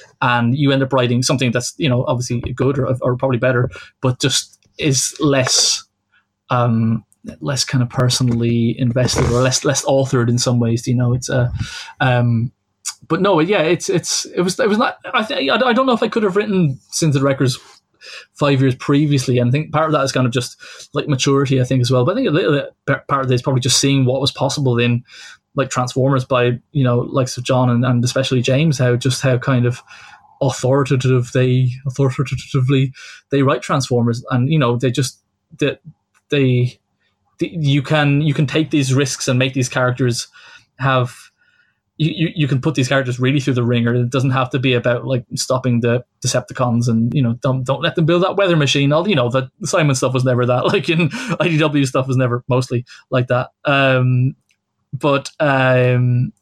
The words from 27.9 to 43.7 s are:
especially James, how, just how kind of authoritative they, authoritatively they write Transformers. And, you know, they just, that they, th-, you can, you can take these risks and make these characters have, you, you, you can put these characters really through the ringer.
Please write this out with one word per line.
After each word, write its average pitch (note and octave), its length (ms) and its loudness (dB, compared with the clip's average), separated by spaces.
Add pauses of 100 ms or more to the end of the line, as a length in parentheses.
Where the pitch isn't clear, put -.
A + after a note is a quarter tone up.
especially B2+ 380 0
James, C3+ 360 2
how, B2 180 2
just B2+ 260 -2
how B2+ 160 2
kind B2 280 0
of A#2+ 160 -4 (600)
authoritative C3 880 0
they, B2+ 380 2 (160)
authoritatively C3+ 1080 0 (380)
they C#3 120 2
write C3+ 200 2
Transformers. A#2+ 680 0
And, C3 200 0
you D#3+ 80 2
know, A#2+ 180 2
they B2+ 140 0
just, - 320 -4 (380)
that - 200 -2 (500)
they, B2+ 480 2 (600)
th-, - 140 -4
you D3 300 0
can, C#3+ 380 2
you D3+ 140 2
can D3+ 120 0
take D#3 240 -2
these C3+ 220 0
risks C3+ 360 -2
and B2 100 2
make C3 160 -2
these B2+ 140 -2
characters B2+ 600 -2 (500)
have, C3 380 0 (800)
you, D#3 160 0
you, F3 220 -2
you D3 140 0
can C3 120 0
put D#3+ 140 -2
these C3 140 0
characters B2+ 320 -2
really C3+ 180 2
through C3+ 160 -2
the B2 80 0
ringer. A#2 320 0